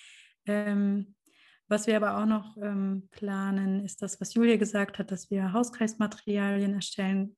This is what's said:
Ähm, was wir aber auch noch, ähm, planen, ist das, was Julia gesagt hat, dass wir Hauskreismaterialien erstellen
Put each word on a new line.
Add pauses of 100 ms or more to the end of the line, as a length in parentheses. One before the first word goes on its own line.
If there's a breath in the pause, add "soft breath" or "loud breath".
(460 loud breath)
Ähm, (520 soft breath)
was
wir
aber
auch
noch,
ähm,
planen,
ist
das,
was
Julia
gesagt
hat,
dass
wir
Hauskreismaterialien
erstellen